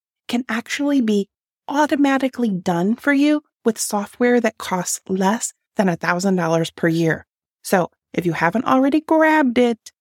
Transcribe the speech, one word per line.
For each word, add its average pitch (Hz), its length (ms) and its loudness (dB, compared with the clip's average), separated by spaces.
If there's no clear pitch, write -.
can 247 220 -4
actually 277 520 -2
be 208 280 0
automatically 269 840 0
done 180 460 0
for - 160 0
you 294 300 2
with 220 140 0
software 240 640 0
that 226 180 -4
costs - 500 -6
less 190 440 -2
than 196 120 2
a 170 60 0
thousand 175 400 0
dollars 165 380 0
per - 160 -2
year. 165 360 0
So 180 280 0
if 175 140 -4
you 170 60 0
haven't 170 320 0
already 269 360 2
grabbed 311 580 2
it, 240 420 -2